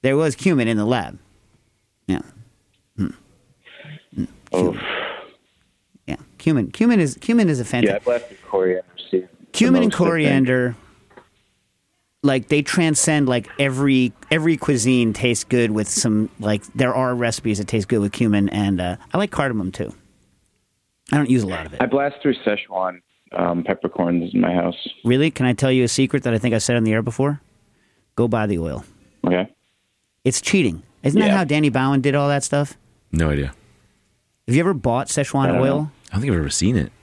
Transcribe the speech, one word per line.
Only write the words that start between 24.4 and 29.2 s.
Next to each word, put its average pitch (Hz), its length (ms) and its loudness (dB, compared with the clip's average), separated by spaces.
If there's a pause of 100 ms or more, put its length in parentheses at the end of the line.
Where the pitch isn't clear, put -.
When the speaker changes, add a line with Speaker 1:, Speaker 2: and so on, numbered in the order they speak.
Speaker 2:
my 87 120 2
house. 87 220 0 (300)
Speaker 1:
Really? 135 260 2
Can 127 140 -2
I 123 80 2
tell 131 180 0
you 127 120 4
a 120 40 2
secret 131 360 0
that 120 100 0
I 113 40 0
think 113 160 0
I've 110 100 2
said 120 120 0
on 117 80 2
the 110 100 2
air 113 80 2
before? 139 380 -2 (760)
Go 117 120 2
buy 110 200 0
the 95 120 0
oil. 78 240 -6 (420)